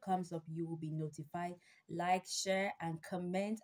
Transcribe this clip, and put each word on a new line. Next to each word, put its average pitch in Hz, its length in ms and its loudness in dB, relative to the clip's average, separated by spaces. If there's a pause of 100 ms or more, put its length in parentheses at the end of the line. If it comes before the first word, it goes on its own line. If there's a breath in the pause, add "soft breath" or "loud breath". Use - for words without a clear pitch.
comes 185 280 2
up, 165 140 -2
you 165 220 -2
will 165 100 -4
be 160 140 -4
notified. 156 640 -4 (340 soft breath)
Like, 180 380 4
share, 196 520 2
and 160 220 -2
comment. 190 600 0